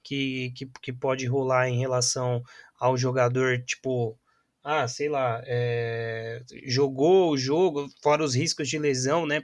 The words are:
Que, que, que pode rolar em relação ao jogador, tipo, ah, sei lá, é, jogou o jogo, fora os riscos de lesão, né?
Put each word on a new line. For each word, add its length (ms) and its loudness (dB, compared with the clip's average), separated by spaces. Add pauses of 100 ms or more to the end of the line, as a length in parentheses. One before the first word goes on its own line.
Que, 540 -6
que, 120 -12 (140)
que 100 -8
pode 320 -2
rolar 440 2
em 100 0
relação 640 0 (380)
ao 160 4
jogador, 680 2
tipo, 560 -4 (440)
ah, 240 0
sei 220 -4
lá, 380 -2
é, 960 -4 (220)
jogou 640 4
o 60 2
jogo, 520 0 (140)
fora 200 4
os 120 0
riscos 340 -2
de 100 -4
lesão, 480 0
né? 180 -2